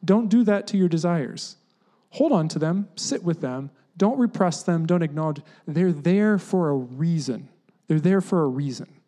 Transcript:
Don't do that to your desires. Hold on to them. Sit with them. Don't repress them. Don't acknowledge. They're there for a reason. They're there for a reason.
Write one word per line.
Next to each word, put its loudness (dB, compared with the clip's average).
Don't 2
do 6
that 2
to 0
your 4
desires. -2
Hold 2
on 2
to -6
them. -2
Sit -6
with -4
them. -8
Don't 2
repress 0
them. 0
Don't 2
acknowledge. -4
They're 2
there 2
for 0
a 0
reason. -4
They're 2
there 2
for 0
a 2
reason. -6